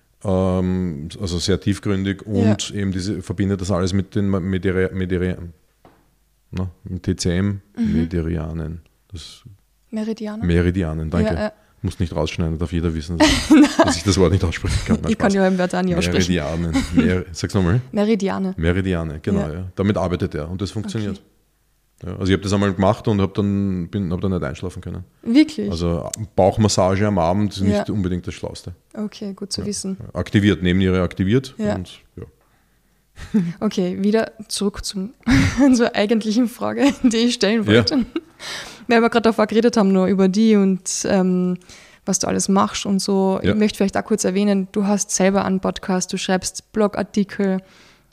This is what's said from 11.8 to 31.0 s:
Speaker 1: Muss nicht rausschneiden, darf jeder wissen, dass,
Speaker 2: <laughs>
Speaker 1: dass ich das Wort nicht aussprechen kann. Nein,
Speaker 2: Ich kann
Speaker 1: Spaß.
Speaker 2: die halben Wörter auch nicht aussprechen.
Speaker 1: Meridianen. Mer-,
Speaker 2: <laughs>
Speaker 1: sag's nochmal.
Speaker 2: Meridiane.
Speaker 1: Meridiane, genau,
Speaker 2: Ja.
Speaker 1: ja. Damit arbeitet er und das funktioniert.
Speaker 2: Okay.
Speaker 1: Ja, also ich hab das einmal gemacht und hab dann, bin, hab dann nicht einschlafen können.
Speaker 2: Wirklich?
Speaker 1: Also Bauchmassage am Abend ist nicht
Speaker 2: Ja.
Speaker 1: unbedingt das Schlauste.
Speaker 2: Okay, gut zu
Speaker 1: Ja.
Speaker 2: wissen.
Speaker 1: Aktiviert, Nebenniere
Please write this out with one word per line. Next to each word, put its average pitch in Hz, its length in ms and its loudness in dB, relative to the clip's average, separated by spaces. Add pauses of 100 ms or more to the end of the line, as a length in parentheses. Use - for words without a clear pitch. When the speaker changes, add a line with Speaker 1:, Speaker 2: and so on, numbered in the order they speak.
Speaker 1:
Muss 95 160 -6
nicht 87 160 -2
rausschneiden, 80 440 -2
darf 82 120 -4
jeder 82 220 0
wissen, 80 240 -6
dass, 190 100 4 (220)
Speaker 2:
<laughs> 294 280 6
Speaker 1:
dass - 200 2
ich - 60 -8
das 98 160 2
Wort 85 120 6
nicht 98 120 2
aussprechen - 420 -2
kann. - 160 2
Nein, - 100 -2
Speaker 2:
Ich 214 60 0
kann 202 140 2
Speaker 1:
Spaß. - 20 0
Speaker 2:
die 196 60 2
halben 185 180 2
Wörter 180 220 -2
auch 180 40 0
nicht 175 120 0
aussprechen. 92 380 0
Speaker 1:
Meridianen. 82 420 -2 (180)
Mer-, 90 340 2
Speaker 2:
<laughs> - 40 -18
Speaker 1:
sag's 90 240 -6
nochmal. 95 260 4 (100)
Speaker 2:
Meridiane. 196 640 0
Speaker 1:
Meridiane, 82 640 0
genau, 101 200 0
Speaker 2:
Ja. 76 120 -4
Speaker 1:
ja. 92 220 -10
Damit 98 220 0
arbeitet 87 380 -2
er 78 140 -6
und 92 120 -6
das 95 100 -4
funktioniert. 104 460 -6
Speaker 2:
Okay. - 80 -20 (800)
Speaker 1:
Ja, 92 140 -10
also 95 140 2
ich - 20 8
hab 92 80 2
das 98 120 -4
einmal 101 200 2
gemacht 95 340 2
und 104 140 2
hab 95 140 0
dann, 98 540 -2
bin, 98 220 -4
hab 90 100 -2
dann 98 100 0
nicht 85 120 -2
einschlafen 87 380 -8
können. 87 220 -10 (180)
Speaker 2:
Wirklich? 254 480 0
Speaker 1:
Also 85 400 -2 (260)
Bauchmassage 98 720 2
am 104 140 0
Abend 92 340 0
ist 95 80 -6
nicht 101 260 0
Speaker 2:
Ja. 92 60 -4
Speaker 1:
unbedingt 90 320 -2
das 87 80 -8
Schlauste. - 400 -12 (200)
Speaker 2:
Okay, 208 400 -10
gut 196 180 -12
zu 202 100 -8
Speaker 1:
Ja. 202 60 -8
Speaker 2:
wissen. 196 300 -8 (160)
Speaker 1:
Aktiviert, 92 500 2
Nebenniere 92 400 2